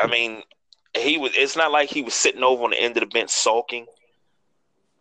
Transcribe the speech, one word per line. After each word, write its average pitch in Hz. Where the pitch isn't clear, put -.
I 113
mean, 117
he 156
was, 135
it's 139
not 160
like 147
he 147
was 113
sitting -
over 127
on 117
the 98
end 117
of 113
the 107
bench 110
sulking. 117